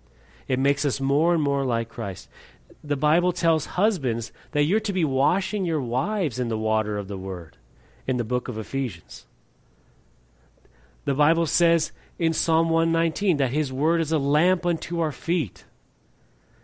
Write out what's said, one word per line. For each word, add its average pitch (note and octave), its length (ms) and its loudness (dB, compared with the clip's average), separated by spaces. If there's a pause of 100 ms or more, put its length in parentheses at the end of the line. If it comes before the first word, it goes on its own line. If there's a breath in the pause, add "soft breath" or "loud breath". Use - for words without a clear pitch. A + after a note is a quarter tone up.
(460 soft breath)
It C3 140 0
makes C#3 240 2
us C3+ 160 -2
more D3 340 2
and D#3+ 80 0
more C#3 220 0
like A#2 240 0
Christ. G2 400 -8 (540 loud breath)
The C#3+ 140 -4
Bible E3 360 2
tells E3 320 0
husbands C#3 680 -2 (220 loud breath)
that D3 120 2
you're F3+ 160 0
to G#3 120 -4
be F3 140 0
washing E3 580 0
your D#3+ 160 0
wives C#3 580 -2
in B2 100 0
the A2+ 100 -2
water G#2+ 400 0
of G2 100 -6
the G2+ 80 -4
Word F#2 400 -8 (500 soft breath)
in B2+ 120 0
the A#2 60 -2
book B2 220 -2
of A2 120 -6
Ephesians. A2+ 680 -6 (1800 soft breath)
The C#3 80 0
Bible D#3+ 320 4
says E3 460 2 (260 soft breath)
in E3 160 0
Psalm E3 340 2
one E3 240 2
nineteen E3 460 2
that C3 140 0
His C#3+ 200 -2
Word D#3+ 300 2
is D3+ 100 -2
a D#3+ 60 2
lamp D3+ 480 2
unto E3+ 340 -2
our D#3 120 -2
feet, D#3+ 520 -4 (1000 soft breath)